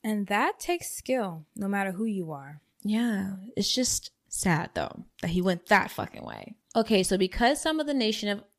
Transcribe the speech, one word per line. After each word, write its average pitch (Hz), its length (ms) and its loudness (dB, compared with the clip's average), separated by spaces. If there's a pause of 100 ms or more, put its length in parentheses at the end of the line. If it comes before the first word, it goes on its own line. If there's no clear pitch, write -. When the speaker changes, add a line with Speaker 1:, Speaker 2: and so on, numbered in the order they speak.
Speaker 1:
And 214 260 0
that 254 320 2
takes - 320 -2
skill, 190 540 -2 (100)
no 202 120 -2
matter 196 240 0
who 202 120 -2
you 185 280 -2
are. 143 280 -14 (220)
Speaker 2:
Yeah, 208 500 0 (240)
it's - 180 0
just - 360 0 (180)
sad, 165 460 0
though, - 300 -4 (180)
that 170 60 -2
he 180 140 2
went 175 240 0
that 196 240 4
fucking - 340 -8
way. 55 300 -14 (220)
Okay, 220 260 4
so 185 160 2
because 233 420 2
some 311 200 0
of 285 60 0
the 294 80 0
Nation 214 340 0
of 202 140 -2 (160)